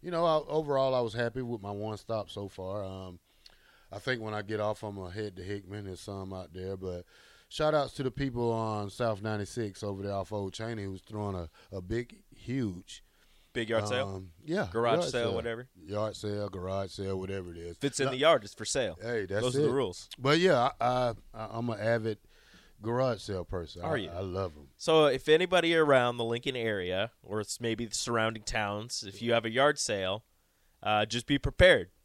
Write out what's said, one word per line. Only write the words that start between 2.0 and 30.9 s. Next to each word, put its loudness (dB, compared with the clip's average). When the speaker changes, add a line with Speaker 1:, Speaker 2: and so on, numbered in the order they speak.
Speaker 1:
so -8
far. -6
Um, -10
I -10
think -4
when -4
I -4
get -4
off, -2
I'm -8
gonna -8
head -8
to -12
Hickman. -8
There's -10
some -8
out -12
there. -6
But -8
shout 2
outs 2
to -6
the 0
people -2
on -2
South -2
ninety-six -4
over -4
there -2
off -4
Old -4
Cheney -6
who's -8
throwing -4
a, -4
a -6
big, -4
huge -6
Speaker 2:
Big -4
yard 2
sale? 0
Speaker 1:
Um, -8
yeah. -2
Speaker 2:
Garage 2
Speaker 1:
yard 2
Speaker 2:
sale, -
Speaker 1:
sale. 0
Speaker 2:
whatever? -4
Speaker 1:
Yard -2
sale, -4
garage -4
sale, -4
whatever -6
it -12
is. -10
Speaker 2:
If -8
it's 0
in 2
Speaker 1:
No. 0
Speaker 2:
the -2
yard, 6
it's -16
for -8
sale. 0
Speaker 1:
Hey, -4
that's 0
Speaker 2:
Those 0
Speaker 1:
it. 2
Speaker 2:
are 4
the 4
rules. -4
Speaker 1:
But, 4
yeah, 6
I, 2
I, -10
I'm -4
an -4
avid 0
garage 0
sale -6
person. -8
Speaker 2:
Are -2
Speaker 1:
I, 0
Speaker 2:
you? -4
Speaker 1:
I -8
love -2
'em. -20
Speaker 2:
So 6
if 2
anybody 6
around 6
the 0
Lincoln -2
area 0
or -4
it's -6
maybe -2
the -10
surrounding 0
towns, -4
if -10
you 2
have 4
a 0
yard 4
sale, -2
uh, 2